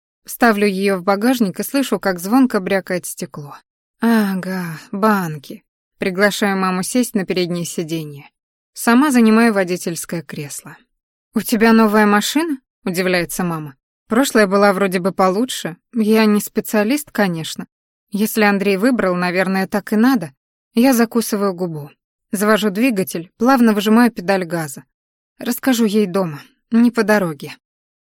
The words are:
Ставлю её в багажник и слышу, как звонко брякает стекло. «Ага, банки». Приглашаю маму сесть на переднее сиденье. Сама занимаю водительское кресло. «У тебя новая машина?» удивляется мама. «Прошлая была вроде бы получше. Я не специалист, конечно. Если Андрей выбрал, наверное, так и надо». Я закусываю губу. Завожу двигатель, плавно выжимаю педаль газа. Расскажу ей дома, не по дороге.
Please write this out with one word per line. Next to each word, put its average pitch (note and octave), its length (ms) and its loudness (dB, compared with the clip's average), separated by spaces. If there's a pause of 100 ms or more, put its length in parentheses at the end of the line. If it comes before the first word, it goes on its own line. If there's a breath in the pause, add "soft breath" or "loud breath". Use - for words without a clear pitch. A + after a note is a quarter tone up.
(240)
Ставлю G#3 420 0
её G3 320 0
в F3 40 -10
багажник G3+ 560 0
и G3+ 60 -4
слышу, B3+ 340 -2
как F3+ 220 -4
звонко A3+ 400 2
брякает F#3 460 -4
стекло. D3 500 -14 (440)
«Ага, F#3 800 -2 (140)
банки». G3 720 -2 (340)
Приглашаю G3 580 0
маму F#3 260 -2
сесть B3 320 -2
на F#3+ 100 -2
переднее F3 400 -4
сиденье. D#3 680 -8 (420)
Сама B3+ 380 2
занимаю A3+ 420 4
водительское F3 720 -4
кресло. - 540 -14 (580)
«У A3 60 -2
тебя A3+ 320 2
новая G#3+ 340 4
машина?» C4 520 0 (260)
удивляется F3+ 600 -2
мама. D#3 300 -6 (340)
«Прошлая A3+ 380 2
была G3+ 260 4
вроде F#3+ 280 -2
бы F3+ 120 -2
получше. F#3 640 -2 (160)
Я A3 320 2
не G#3 160 2
специалист, A3 680 -2
конечно. F3+ 560 -4 (440)
Если G#3 320 -2
Андрей G3+ 340 2
выбрал, G3+ 400 0
наверное, F#3 500 0
так - 260 -4
и G#3+ 40 2
надо». A3 360 2 (420)
Я B3+ 200 4
закусываю A3 580 0
губу. E3 380 -8 (400)
Завожу G#3 400 2
двигатель, F#3 680 -2
плавно A#3+ 380 4
выжимаю A3 360 4
педаль F#3 340 -2
газа. D#3+ 400 -8 (540)
Расскажу A#3+ 460 0
ей G#3 220 2
дома, F3 340 -4 (300)
не A#3 200 4
по A#3 120 0
дороге. F3+ 540 -2 (460)